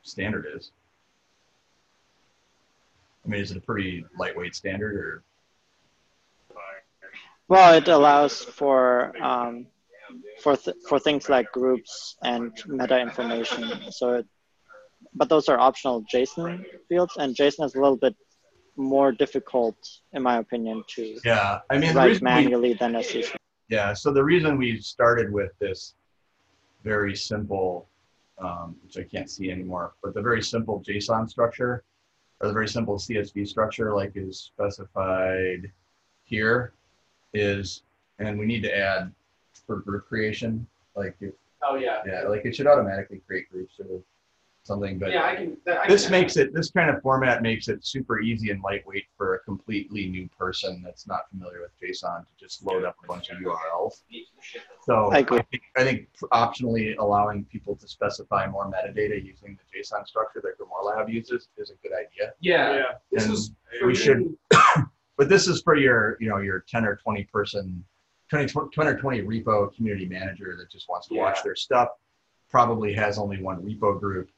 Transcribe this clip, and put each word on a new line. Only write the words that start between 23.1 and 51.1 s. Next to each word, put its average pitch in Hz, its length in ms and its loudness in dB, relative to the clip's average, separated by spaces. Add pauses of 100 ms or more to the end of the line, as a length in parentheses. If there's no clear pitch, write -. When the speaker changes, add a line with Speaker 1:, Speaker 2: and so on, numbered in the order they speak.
Speaker 1:
Yeah, 104 240 0
so 143 180 -2
the 139 120 4
reason 156 340 4
we 117 220 0
started 117 520 2
with 101 280 -2
this 95 360 -6 (880)
very 104 320 0
simple, 95 720 -4 (500)
um, 87 460 -10
which - 140 -16
I 95 60 -10
can't 92 260 -10
see 92 220 -8
anymore, 90 500 -8
but 98 120 -10
the 104 80 -6
very 113 200 0
simple 110 400 -4
json 110 480 -2
structure, 117 540 -2 (560)
or 104 80 -2
the 104 60 -2
very 107 160 -2
simple 104 280 -4
C 107 200 -6
S 101 140 -4
V 101 140 -6
structure, 110 480 -2
like, 98 220 -2
is 95 240 -10
specified 95 1300 -4 (540)
here, 117 480 0 (600)
is, 101 500 -2 (360)
and 104 200 -6
we 104 60 -4
need 113 180 0
to 104 120 -2
add 95 360 -2 (560)
for 104 100 -6
group 101 300 -8
creation, 113 580 -4 (300)
like, 101 260 -6
if 98 120 -10 (300)
Speaker 3:
Oh, 135 120 -2
yeah. 120 300 -4
Speaker 1:
Yeah, 92 180 -8
like, 104 220 -4
it 117 100 -6
should 143 120 0
automatically 98 600 2
create 92 240 -8
groups 92 280 -12
or 95 220 -12 (640)
something, 98 360 -6
but 95 120 -4
Speaker 3:
Yeah, - 120 0
I - 120 -2
can, - 300 -10
that, 175 160 -2
I - 60 0
Speaker 1:
this 196 160 6
Speaker 3:
can 180 80 -2
Speaker 1:
makes 180 260 2
it, 139 160 2
this 160 180 -4
kind 165 180 2
of 131 120 -2
format 131 400 2
makes 113 260 -2
it 107 180 -6
super 123 340 -4
easy 110 320 -2
and 98 100 -6
lightweight 98 440 -8 (120)
for 95 180 -2
a 92 40 -12
completely 101 680 -8
new 92 300 -8
person 92 460 -6
that's 90 240 -18
not 90 220 -8